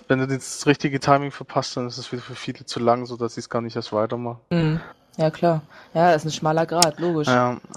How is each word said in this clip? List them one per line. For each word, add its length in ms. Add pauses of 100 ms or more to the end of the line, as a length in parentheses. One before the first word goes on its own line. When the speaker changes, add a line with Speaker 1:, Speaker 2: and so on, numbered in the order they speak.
Speaker 1:
wenn 100
du 80
das 400
richtige 340
Timing 300
verpasst, 480
dann 80
ist 100
es 160
wieder 80
für 140
viele 320
zu 120
lang, 280
sodass 280
sie's 140
gar 140
nicht 120
erst 200
weitermachen. 460 (100)
Speaker 2:
Mhm. 300 (360)
Ja, 140
klar. 320 (320)
Ja, 180
ist 140
ein 60
schmaler 340
Grat, 340
logisch. 280
Speaker 1:
Ja, 300 (180)